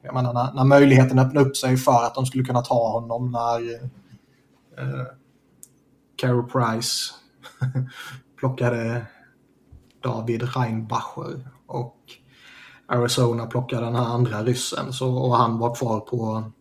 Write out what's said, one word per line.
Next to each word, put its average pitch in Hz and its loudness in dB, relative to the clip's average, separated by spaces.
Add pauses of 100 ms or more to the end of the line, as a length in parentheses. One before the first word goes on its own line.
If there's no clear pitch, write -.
jag 131 -12
menar, 123 -2
när, 123 -2
när 131 2
möjligheten 131 8
öppnade 131 4
upp - -6
sig 127 0
för 127 4
att - -4
de 131 -2
skulle 131 -2
kunna 123 0
ta 117 0
honom 117 -4
när, 117 -2 (1080)
eh, 135 -6 (1080)
Carey 123 2
Price 120 -2 (460)
<laughs> 127 -4 (460)
plockade 120 -2 (960)
David 117 -4 (140)
Reinbacher 113 -6 (200)
och 127 -8 (880)
Arizona 120 2
plockade 123 -4
den 117 -4
här 123 0
andra 113 0
ryssen, 127 -4
så, 131 -2
och 127 0
han 117 2
var 120 0
kvar 110 -2
på 110 -6 (180)